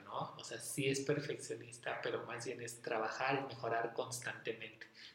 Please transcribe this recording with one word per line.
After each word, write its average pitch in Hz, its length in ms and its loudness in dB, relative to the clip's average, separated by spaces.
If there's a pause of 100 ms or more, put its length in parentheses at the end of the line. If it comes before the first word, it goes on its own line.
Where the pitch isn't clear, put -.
¿no? 120 340 -4
O - 60 -8
sea, 117 160 -6
sí - 280 2
es 135 120 4
perfeccionista, - 1000 0
pero 117 260 0
más 120 200 -4
bien 120 160 -4
es - 180 -8
trabajar 120 600 4
y - 100 -2
mejorar 117 400 2
constantemente. - 960 -2 (280)